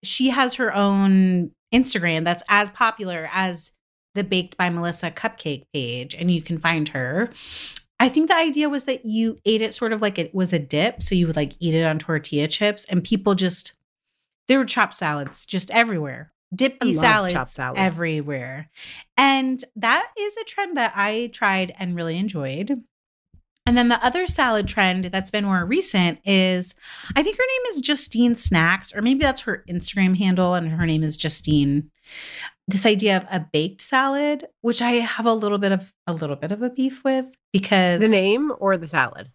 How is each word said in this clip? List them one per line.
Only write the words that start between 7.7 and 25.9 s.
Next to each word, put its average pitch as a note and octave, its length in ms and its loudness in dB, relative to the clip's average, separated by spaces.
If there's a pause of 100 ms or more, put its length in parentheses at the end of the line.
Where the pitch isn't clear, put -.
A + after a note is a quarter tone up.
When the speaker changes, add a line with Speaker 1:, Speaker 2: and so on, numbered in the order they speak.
Speaker 1:
I B3+ 100 6
think D#4 200 2
the F#4+ 60 4
idea D4+ 340 2
was C#4 160 -4
that B3+ 200 -4
you A3+ 400 -2
ate A3 160 2
it G#3+ 120 -4
sort A3+ 200 -2
of G#3+ 80 -4
like G3+ 160 0
it E3 160 -4
was F#3 200 0
a E3 60 2
dip, D3+ 440 -2
so - 120 0
you F3 120 4
would, D#3+ 80 -2
like, D3 240 -2
eat E3 140 0
it E3 100 2
on D#3 160 0
tortilla D3+ 480 -2
chips, G#3 380 0
and F3+ 180 0
people G3 320 0
just, F#3 380 -2 (760)
there C4 120 4
were B3+ 60 0
chopped G#3+ 280 0
salads D3 520 -6
just F#3 260 -6
everywhere. D#3+ 600 -2 (240)
Dippy C4 260 0
Speaker 2:
I B3 120 -2
love - 20 2
Speaker 1:
salads G#3 380 4
Speaker 2:
chopped C3 160 -2
salads. B2+ 300 -6
Speaker 1:
everywhere. D3+ 880 -2 (480)
And C4 440 2 (140)
that C4 420 0
is G#4 200 -6
a A4+ 80 -8
trend F4+ 320 -6
that A3+ 180 0
I G#3+ 380 -2
tried F#3+ 440 -2
and F3+ 180 -4
really E3 220 -4
enjoyed. F#3+ 640 -4 (840)
And A#3+ 100 4
then A#3+ 120 4
the A#3+ 160 2
other E4+ 220 0
salad A3 400 2
trend F#3 380 2
that's F#3+ 260 -4
been G#3 140 -2
more F#3 200 0
recent F#3+ 580 2